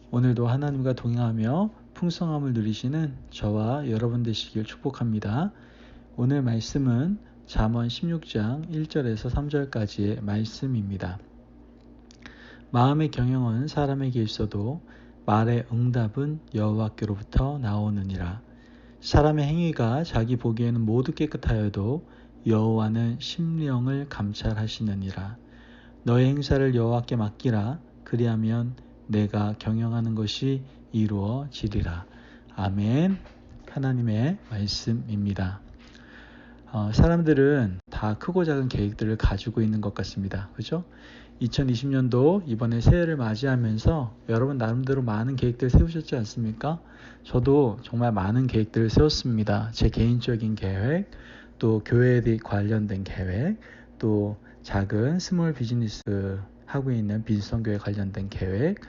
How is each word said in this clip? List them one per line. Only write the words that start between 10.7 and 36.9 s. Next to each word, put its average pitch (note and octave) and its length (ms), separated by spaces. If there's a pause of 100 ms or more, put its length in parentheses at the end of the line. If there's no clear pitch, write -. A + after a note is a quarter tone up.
마음의 C#3 400
경영은 B2 580
사람에게 C#3 540
있어도 A2 640 (420)
말의 A#2 460
응답은 B2 680 (120)
여호와께로부터 G#2+ 1040
나오느니라. G#2 840 (640)
사람의 D3+ 440
행위가 D3+ 580
자기 A#2+ 320
보기에는 A#2 440
모두 A#2 320
깨끗하여도 A#2 960 (400)
여호와는 A2 760
심령을 C#3+ 880
감찰하시느니라. G#2 1300 (680)
너의 B2 240
행사를 C3+ 460
여호와께 A#2+ 440
맡기라. A2 600 (260)
그리하면 A#2 680 (340)
내가 G#2+ 520
경영하는 A2+ 560
것이 C3 480 (300)
이루어지리라. G#2 1120 (500)
아멘. A2 640 (520)
하나님의 B2+ 680 (120)
말씀입니다. G2+ 1120 (1120)
어, G#2+ 220